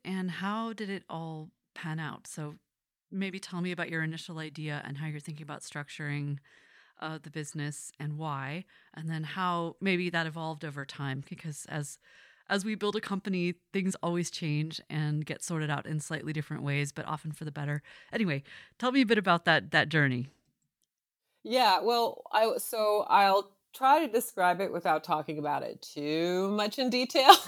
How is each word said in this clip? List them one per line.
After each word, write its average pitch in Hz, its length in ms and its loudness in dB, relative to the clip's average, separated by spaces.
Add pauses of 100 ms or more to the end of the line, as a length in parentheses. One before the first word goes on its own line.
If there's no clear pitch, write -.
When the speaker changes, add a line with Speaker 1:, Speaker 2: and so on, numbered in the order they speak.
Speaker 1:
and 185 260 -2
how 208 440 -4
did 208 160 -8
it 196 200 -6
all 160 400 -10 (240)
pan 160 240 -6
out? - 300 -8
So 147 260 -10 (560)
maybe 190 300 -4
tell 180 200 -8
me 180 120 -2
about 165 180 -4
your 160 140 -2
initial 160 340 -8
idea 151 460 -6
and 139 140 -8
how 156 100 -6
you're 151 100 -8
thinking 151 240 -12
about 147 200 -12
structuring, 143 760 -6 (640)
uh, 156 200 -8
the 151 100 -16
business 147 680 -8
and 147 180 -6
why, 151 480 -6 (300)
and 160 160 -6
then 160 140 -4
how 170 560 -2
maybe 180 300 2
that 165 160 0
evolved 160 380 -8
over 143 200 -8
time, 139 440 -6
because 165 420 -12
as, 147 280 -6 (520)
as 196 160 0
we 220 80 -2
build 208 220 -2
a 220 40 -2
company, 185 540 -2 (180)
things 190 300 0
always 175 280 0
change 156 500 -2 (100)
and 151 340 -2
get - 180 -8
sorted 156 280 -2
out 143 160 -4
in 156 140 -4
slightly 156 340 -6
different 151 280 -6
ways, 143 300 -2
but - 140 -8
often 156 260 -8
for 151 140 -12
the 151 60 -8
better. 147 300 -4 (300)
Anyway, 160 300 0 (360)
tell 247 140 0
me 269 100 6
a 240 40 6
bit 214 120 4
about 180 280 4
that, 151 240 4
that 151 180 4
journey. 135 400 2 (1160)
Speaker 2:
Yeah, 214 360 6
well, 233 520 2
I, 220 260 4
so 208 500 2
I'll 196 440 6 (220)
try 285 300 6
to 254 60 -4
describe 185 500 4
it 196 120 0
without 170 320 2
talking 156 340 -2
about 147 240 -2
it - 180 -8
too 170 720 0
much 208 280 0
in 254 120 2
detail. 262 440 8 (140)